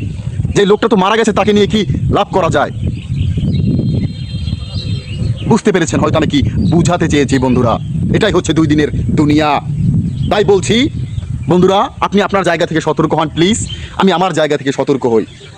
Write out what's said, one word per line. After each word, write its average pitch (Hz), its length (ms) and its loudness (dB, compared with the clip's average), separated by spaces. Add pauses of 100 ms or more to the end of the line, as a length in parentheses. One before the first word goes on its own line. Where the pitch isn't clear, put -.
(560)
যে 202 100 4
লোকটা 208 220 4
তো 214 80 2
মারা 196 220 2
গেছে, 214 160 2
তাকে 202 200 2
নিয়ে 208 140 4
কি 190 180 0 (280)
লাভ 190 180 2
করা 175 180 2
যায়। 127 220 0 (2750)
বুঝতে 214 240 2
পেরেছেন 165 280 0
হয়তো 156 180 0
আমি 156 100 2
কি 135 140 2 (300)
বুঝাতে 170 380 2
চেয়েছি 139 300 2
বন্ধুরা, 123 400 2 (340)
এটাই 208 180 2
হচ্ছে 170 220 0
দুই 156 140 2
দিনের 147 240 2
দুনিয়া। 147 720 0 (680)
তাই 208 140 2
বলছি 202 460 2 (600)
বন্ধুরা, 190 400 2 (120)
আপনি 185 200 2
আপনার 190 220 0
জায়গা 170 220 0
থেকে 160 160 -2
সতর্ক 156 320 0
হন 156 160 0
প্লিজ, 180 380 0 (280)
আমি 190 160 4
আমার 175 220 2
জায়গা 147 240 0
থেকে 135 140 -4
সতর্ক 135 340 0
হই। 113 200 2 (320)